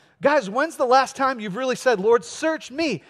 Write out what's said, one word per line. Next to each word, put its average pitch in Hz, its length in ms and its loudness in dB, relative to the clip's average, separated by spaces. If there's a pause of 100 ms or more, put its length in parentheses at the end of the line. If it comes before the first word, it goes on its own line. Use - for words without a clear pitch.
(220)
Guys, 277 280 2
when's 277 280 -4
the 294 80 0
last 254 320 4
time 262 240 -2
you've 208 160 -8
really 254 180 -2
said, 240 240 0
"Lord, 233 240 2
search - 480 -6
me, 269 380 -4